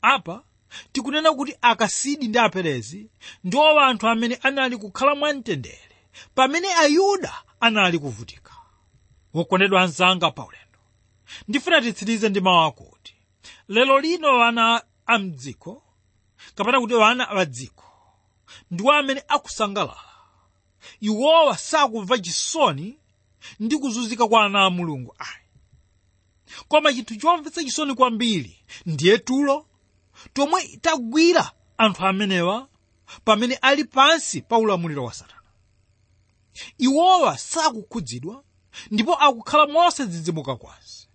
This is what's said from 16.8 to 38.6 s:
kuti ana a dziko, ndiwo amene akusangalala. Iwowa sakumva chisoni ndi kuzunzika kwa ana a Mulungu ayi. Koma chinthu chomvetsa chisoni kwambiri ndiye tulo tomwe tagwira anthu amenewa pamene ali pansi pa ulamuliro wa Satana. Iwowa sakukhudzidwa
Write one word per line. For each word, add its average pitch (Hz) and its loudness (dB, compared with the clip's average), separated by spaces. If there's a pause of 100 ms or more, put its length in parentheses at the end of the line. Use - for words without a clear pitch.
kuti 233 -4
ana 240 2
a 190 0
dziko, 127 -16 (840)
ndiwo 202 2
amene 277 0
akusangalala. 202 -4 (1000)
Iwowa 254 2
sakumva 233 -2
chisoni 185 -4 (640)
ndi 233 -2
kuzunzika 240 -2
kwa 220 4
ana 196 0
a 190 2
Mulungu 160 -8
ayi. - -16 (1200)
Koma 302 2
chinthu 233 -8
chomvetsa 311 -2
chisoni 277 -6
kwambiri 226 -2 (220)
ndiye 175 2
tulo 277 -2 (640)
tomwe 302 -2
tagwira 311 2 (260)
anthu 196 0
amenewa 190 -2 (560)
pamene 220 2
ali 285 2
pansi 277 2
pa 226 0
ulamuliro 170 -2
wa 113 -10
Satana. - -20 (1400)
Iwowa 285 4
sakukhudzidwa 220 -6 (480)